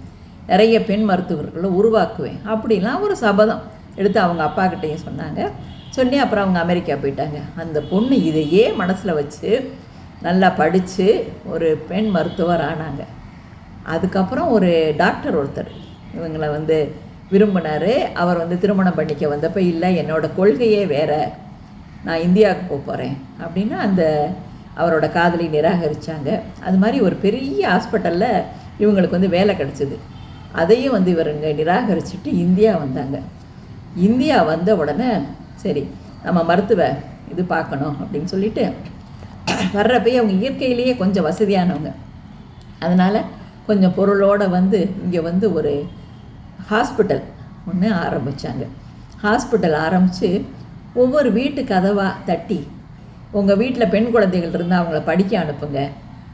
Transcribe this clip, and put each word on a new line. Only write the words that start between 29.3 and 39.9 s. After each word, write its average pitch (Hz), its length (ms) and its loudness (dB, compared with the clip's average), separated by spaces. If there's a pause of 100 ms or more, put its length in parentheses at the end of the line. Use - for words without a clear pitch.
கிடைச்சது. 139 420 -4 (540)
அதையும் 240 400 4
வந்து 185 200 2
இவருங்க 151 360 0
நிராகரிச்சுட்டு 160 800 0
இந்தியா 185 520 4
வந்தாங்க. 135 420 -4 (800)
இந்தியா 233 460 4
வந்த 170 320 2
உடனே, 151 300 0 (500)
"சரி, 147 320 -4 (360)
நம்ம 170 200 2
மருத்துவ 175 460 2 (420)
இது 180 120 -4
பார்க்கணும்" 160 560 -4
அப்படின்னு 151 240 -6
சொல்லிட்டு 196 500 -2 (1000)
வர்றப்பயே 233 440 2